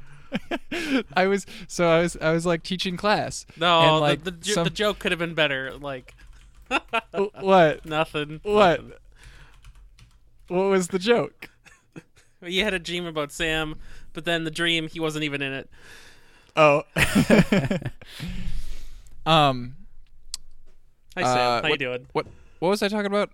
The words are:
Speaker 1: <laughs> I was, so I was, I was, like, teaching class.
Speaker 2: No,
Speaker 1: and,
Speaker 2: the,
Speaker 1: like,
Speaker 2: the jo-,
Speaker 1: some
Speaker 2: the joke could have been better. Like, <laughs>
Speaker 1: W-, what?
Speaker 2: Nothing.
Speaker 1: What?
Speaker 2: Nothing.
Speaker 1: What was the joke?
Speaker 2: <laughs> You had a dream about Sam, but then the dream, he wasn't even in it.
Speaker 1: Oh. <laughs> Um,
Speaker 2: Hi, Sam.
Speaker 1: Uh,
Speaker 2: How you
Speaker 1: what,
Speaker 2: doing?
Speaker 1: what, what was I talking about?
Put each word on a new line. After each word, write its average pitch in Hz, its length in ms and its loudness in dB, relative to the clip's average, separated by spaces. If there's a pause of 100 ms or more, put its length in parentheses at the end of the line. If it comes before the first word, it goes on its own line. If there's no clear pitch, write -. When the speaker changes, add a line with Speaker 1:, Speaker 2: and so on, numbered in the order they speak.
(500)
Speaker 1:
<laughs> 302 640 -4
I 190 120 4
was, 196 180 -2 (220)
so 175 220 0
I 165 120 6
was, 175 160 -2
I 160 140 0
was, 165 140 0
like, 170 180 0
teaching 185 340 -4
class. 165 480 -2 (120)
Speaker 2:
No, 165 240 4
Speaker 1:
and, 165 140 8
Speaker 2:
the, 160 40 2
Speaker 1:
like, 147 260 2
Speaker 2:
the 185 60 -6
jo-, 175 220 -4
Speaker 1:
some 175 120 2
Speaker 2:
the 165 40 0
joke 208 300 -2
could 196 140 -4
have 165 60 -4
been 170 140 -4
better. 139 440 -2
Like, 139 360 -12 (560)
<laughs> - 0 - (440)
Speaker 1:
W-, 202 260 -2
what? 180 460 6
Speaker 2:
Nothing. 156 580 -4
Speaker 1:
What? 202 380 4
Speaker 2:
Nothing. 117 160 -20 (1500)
Speaker 1:
What 180 200 0
was 185 200 2
the 190 100 -4
joke? 202 500 0 (460)
Speaker 2:
<laughs> - 60 -14 (440)
You 185 200 0
had 208 80 0
a 185 60 -2
dream 170 260 -6
about 151 260 -6
Sam, 160 440 -2 (360)
but 160 140 -12
then 170 180 0
the 160 80 -4
dream, 165 380 0
he 160 100 -12
wasn't 156 240 -4
even 143 180 -4
in 135 120 -6
it. 135 160 -10 (880)
Speaker 1:
Oh. 151 260 6 (120)
<laughs> 185 840 4 (1500)
Um, 139 520 2 (1400)
Speaker 2:
Hi, 180 80 -2
Sam. 127 140 2
Speaker 1:
Uh, 123 240 2
Speaker 2:
How 160 60 0
you 151 40 2
Speaker 1:
what, 143 80 0
Speaker 2:
doing? 127 340 -6
Speaker 1:
what, 156 120 -2 (340)
what 160 100 0
was 208 120 0
I 208 60 0
talking 208 200 -2
about? 202 260 0